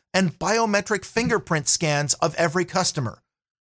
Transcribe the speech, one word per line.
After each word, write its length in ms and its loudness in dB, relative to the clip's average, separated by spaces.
and 260 2
biometric 640 0
fingerprint 640 0
scans 460 0
of 200 0
every 300 0
customer. 560 -2